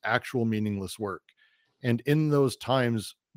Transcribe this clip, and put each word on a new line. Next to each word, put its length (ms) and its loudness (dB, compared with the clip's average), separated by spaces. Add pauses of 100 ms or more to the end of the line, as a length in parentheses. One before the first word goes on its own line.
actual 420 0
meaningless 540 -2
work. 240 -6 (640)
And 220 2
in 220 2
those 280 2
times, 580 0 (220)